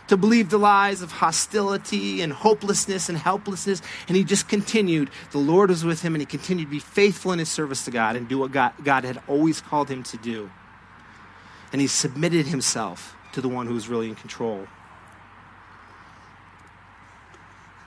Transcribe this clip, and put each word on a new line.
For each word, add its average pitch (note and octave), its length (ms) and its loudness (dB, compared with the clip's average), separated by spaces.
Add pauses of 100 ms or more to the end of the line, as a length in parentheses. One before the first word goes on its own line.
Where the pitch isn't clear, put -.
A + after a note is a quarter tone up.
to G#3 80 4
believe G#3+ 340 4
the G#3 80 2
lies G3+ 440 4
of F3 100 -10
hostility G3 1080 -2
and D#3+ 100 -2
hopelessness G3 800 2
and E3+ 80 -4
helplessness, F#3+ 640 -2 (260)
and F3 80 0
he G3 80 6
just G3 240 0
continued. F#3+ 640 2 (220)
The C#3+ 80 0
Lord E3+ 300 6
was E3 140 2
with E3 180 -2
him, E3 140 -2
and D3+ 60 -2
he C3+ 40 -4
continued D#3+ 400 -4
to C#3 60 -12
be D3 80 -6
faithful F#3+ 540 2
in E3+ 60 0
his D#3+ 100 -2
service C#3 360 -4
to C3 60 -6
God A2+ 240 2
and A#2+ 120 -6
do C3+ 120 -2
what C3+ 120 -2
God, C3 220 2 (100)
God C3+ 200 2
had B2+ 240 -8
always D3+ 340 2
called C#3+ 280 -2
him C3 140 -8
to - 140 -12
do. A2 320 -8 (1200)
And C#3 80 0
he C#3 60 4
submitted D3+ 580 0
himself A#2 720 -4 (160)
to C3+ 100 -6
the B2+ 80 -2
one B2 180 -4
who A#2+ 60 -4
was A2+ 160 -6
really A#2 180 -4
in A2 80 -10
control. A2 520 -8 (3250)